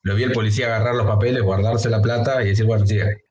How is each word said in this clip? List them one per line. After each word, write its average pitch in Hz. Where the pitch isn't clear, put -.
lo 98
vi 120
al 123
policía 110
agarrar 117
los 117
papeles, 117
guardarse 107
la 110
plata 117
y 101
decir, 107
"Bueno, 107
sigue". 101